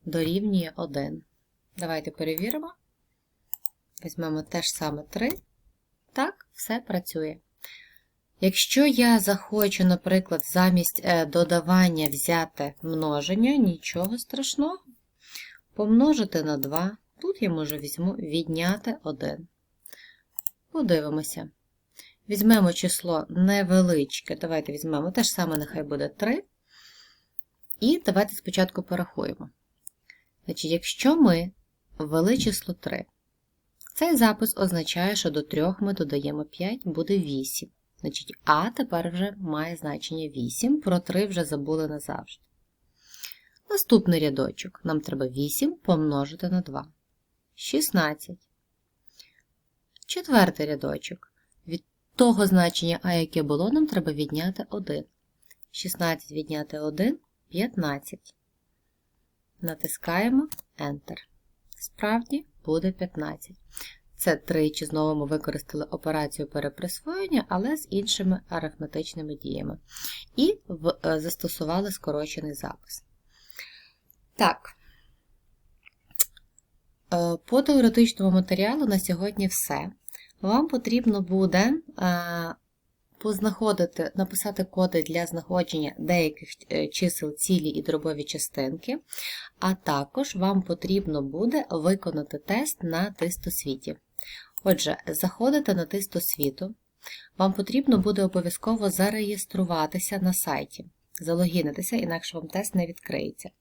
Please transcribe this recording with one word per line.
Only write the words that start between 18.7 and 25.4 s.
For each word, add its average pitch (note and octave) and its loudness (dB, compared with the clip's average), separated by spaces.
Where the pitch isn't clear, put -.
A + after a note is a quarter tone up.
один. D3 -6
Подивимося. D#3 0
Візьмемо G3+ 6
число F3 -2
невеличке. F3+ 2
Давайте D#3+ -4
візьмемо D#3 -4
те A#3 0
ж - 2
саме, E3 -2